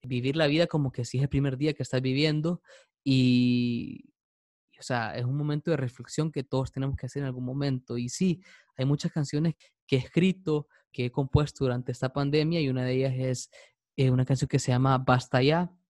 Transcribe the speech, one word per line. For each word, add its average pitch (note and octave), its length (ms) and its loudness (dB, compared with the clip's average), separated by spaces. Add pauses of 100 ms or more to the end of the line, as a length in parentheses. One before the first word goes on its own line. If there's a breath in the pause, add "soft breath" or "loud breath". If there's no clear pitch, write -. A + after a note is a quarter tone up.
vivir B2+ 320 -4
la D#3+ 120 4
vida D#3+ 200 4
como C#3+ 240 0
que B2 140 -6
si - 120 -6
es C#3 60 2
el C#3 60 0
primer C#3 280 0
día D3 160 0
que C3+ 100 -6
estás C3 180 -2
viviendo D3+ 600 0 (420 loud breath)
y, B2 1040 2 (720)
o - 40 -20
sea, A2+ 320 -4
es A#2+ 100 -4
un C3+ 120 -2
momento D3 340 -2
de D3+ 60 0
reflexión C3+ 540 -4
que C#3 120 -6
todos C3 280 -4
tenemos C3+ 240 -4
que - 100 -10
hacer C#3+ 160 -8
en C#3 60 -4
algún B2+ 180 -8
momento. C3 520 -4
Y A#2+ 120 -4
sí, F#3 320 -2 (340 loud breath)
hay C3 100 -2
muchas D3 260 0
canciones D3+ 440 -2 (300 soft breath)
que C3+ 120 2
he - 20 2
escrito, F3+ 680 0 (240 soft breath)
que B2+ 140 -4
he A#2+ 60 -4
compuesto C#3+ 540 0
durante B2 260 -2
esta C3 200 -4
pandemia D3+ 500 0
y C#3 80 0
una B2+ 140 -2
de B2+ 100 -2
ellas C3 220 0
es, B2+ 360 -4 (440 loud breath)
eh, C3 140 2
una B2+ 160 2
canción C#3 220 0
que C#3 120 0
se - 120 0
llama C3 260 4
Basta B2+ 460 2
Ya E3 280 2 (180)